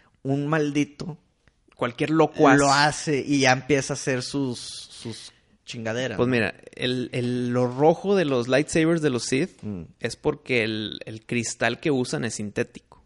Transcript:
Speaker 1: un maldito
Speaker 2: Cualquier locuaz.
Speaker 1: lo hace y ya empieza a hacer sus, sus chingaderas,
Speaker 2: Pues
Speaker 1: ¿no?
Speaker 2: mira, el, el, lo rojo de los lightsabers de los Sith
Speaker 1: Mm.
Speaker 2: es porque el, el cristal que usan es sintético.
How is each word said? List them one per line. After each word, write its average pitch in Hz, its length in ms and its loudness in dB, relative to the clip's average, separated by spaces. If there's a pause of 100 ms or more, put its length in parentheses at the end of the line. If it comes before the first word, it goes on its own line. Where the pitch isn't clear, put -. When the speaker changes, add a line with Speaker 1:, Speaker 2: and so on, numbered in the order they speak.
(220)
Speaker 1:
un 139 260 -2
maldito 147 680 -2 (580)
Speaker 2:
Cualquier 127 320 -4
locuaz. 151 500 6
Speaker 1:
lo 139 140 6
hace 143 520 2
y 139 160 2
ya 131 120 6
empieza 135 400 0
a 131 40 -4
hacer 127 260 -2
sus, 131 360 -4
sus - 720 -14 (360)
chingaderas, 117 500 -6
Speaker 2:
Pues 123 100 2
Speaker 1:
¿no? 131 60 2
Speaker 2:
mira, 113 220 0 (200)
el, 127 380 -4
el, 123 380 -2
lo 123 180 2
rojo 165 480 2
de 180 80 2
los 127 240 0
lightsabers 160 540 2
de 147 80 2
los 120 140 -2
Sith 147 380 -2
Speaker 1:
Mm. 101 200 -8 (180)
Speaker 2:
es 113 160 -8
porque 131 480 -2
el, 107 400 -6
el 110 220 -14
cristal 120 540 -4
que 165 100 -2
usan 131 340 -2
es 110 120 -6
sintético. - 680 -8